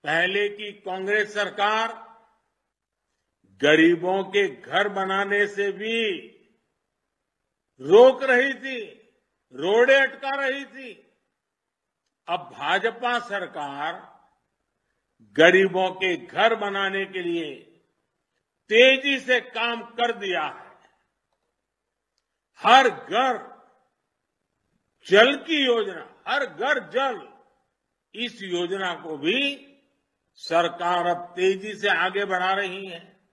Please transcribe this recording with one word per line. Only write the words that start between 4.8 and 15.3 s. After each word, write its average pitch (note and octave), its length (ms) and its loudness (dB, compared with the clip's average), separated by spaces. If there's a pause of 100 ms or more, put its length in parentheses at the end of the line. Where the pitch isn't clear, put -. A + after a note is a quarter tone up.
बनाने G3 580 -2
से G3+ 260 -6
भी G#3+ 460 -4 (1600)
रोक B3 420 8
रही C4 320 2
थी, B3 300 -10 (680)
रोड़े G#3+ 420 4
अटका C#4 540 0
रही C#4 160 -6
थी। B3 440 -20 (1200)
अब F3 120 -4
भाजपा A3+ 760 -2
सरकार E3+ 960 -8 (1080)
गरीबों F3+ 680 4